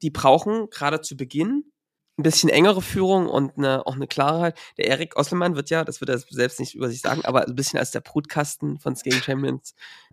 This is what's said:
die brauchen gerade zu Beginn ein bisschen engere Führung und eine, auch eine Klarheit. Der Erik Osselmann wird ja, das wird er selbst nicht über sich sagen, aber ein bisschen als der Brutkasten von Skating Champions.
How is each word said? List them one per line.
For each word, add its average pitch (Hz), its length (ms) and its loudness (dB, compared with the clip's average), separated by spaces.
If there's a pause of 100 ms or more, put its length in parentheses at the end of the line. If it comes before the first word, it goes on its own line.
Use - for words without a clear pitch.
die 156 80 -2
brauchen 202 600 4
gerade 151 300 -2
zu 143 160 -14
Beginn 160 480 -2 (520)
ein 156 60 -4
bisschen 160 260 4
engere 190 320 6
Führung 185 480 2
und 139 300 0
eine, 135 280 0
auch 135 100 -4
eine 135 100 -6
Klarheit. 160 500 0 (220)
Der - 80 0
Erik 147 300 -2
Osselmann 175 400 0
wird 139 140 -4
ja, 160 140 0
das 156 160 -10
wird 139 100 -4
er 123 80 0
selbst 123 420 -2
nicht 127 160 -8
über 127 120 -4
sich 120 120 -8
sagen, 147 240 -2
aber 127 240 2
ein 123 80 -8
bisschen 139 220 -2
als 127 120 -2
der - 100 -6
Brutkasten 147 800 -4
von 135 160 -4
Skating 127 280 -2
Champions. 135 520 -4 (380)